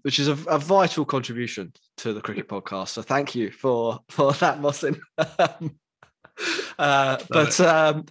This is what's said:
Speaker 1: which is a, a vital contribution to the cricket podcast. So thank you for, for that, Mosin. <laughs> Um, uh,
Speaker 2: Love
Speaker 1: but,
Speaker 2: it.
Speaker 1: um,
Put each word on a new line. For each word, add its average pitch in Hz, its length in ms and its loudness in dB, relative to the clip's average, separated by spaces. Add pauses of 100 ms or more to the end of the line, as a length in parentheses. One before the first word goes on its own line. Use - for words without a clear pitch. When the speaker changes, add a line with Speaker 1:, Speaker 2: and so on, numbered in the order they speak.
Speaker 1:
which 139 160 -2
is 143 80 2
a, 147 100 0 (100)
a - 120 2
vital 165 460 2
contribution 120 680 -6 (240)
to 113 160 -6
the 104 80 -8
cricket 101 260 -8
podcast. 95 420 -8
So - 120 -10
thank 139 320 -2
you 113 160 -2
for, 117 500 -2 (100)
for 139 240 2
that, 147 260 2
Mosin. 143 400 -2 (180)
<laughs> 160 600 -2 (580)
Um, - 420 -6
uh, 139 400 2
Speaker 2:
Love - 100 -16
Speaker 1:
but, 156 300 2
Speaker 2:
it. - 20 8
Speaker 1:
um, 156 500 4